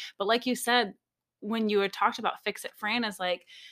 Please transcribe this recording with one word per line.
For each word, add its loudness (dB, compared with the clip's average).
But 0
like 2
you 2
said, 2
when -2
you 4
had 2
talked 0
about -4
Fix -6
It -8
Fran -2
is, -4
like, -2